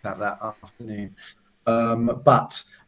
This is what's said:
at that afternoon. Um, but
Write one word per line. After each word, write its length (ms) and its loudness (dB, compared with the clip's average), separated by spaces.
at 140 -6
that 220 -2
afternoon. 760 -10
Um, 580 4
but 380 0